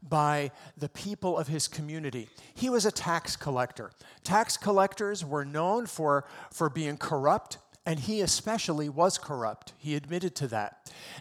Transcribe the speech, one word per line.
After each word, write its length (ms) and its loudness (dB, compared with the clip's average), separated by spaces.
by 500 2
the 100 -4
people 500 -2
of 120 -2
his 180 0
community. 640 -6
He 160 -2
was 160 4
a 80 2
tax 420 -2
collector. 560 -4
Tax 320 4
collectors 680 2
were 180 -2
known 420 0
for, 380 2
for 200 0
being 260 -2
corrupt, 600 2
and 120 0
he 220 0
especially 680 0
was 300 4
corrupt. 580 -6
He 180 -4
admitted 420 -2
to 100 0
that. 440 -4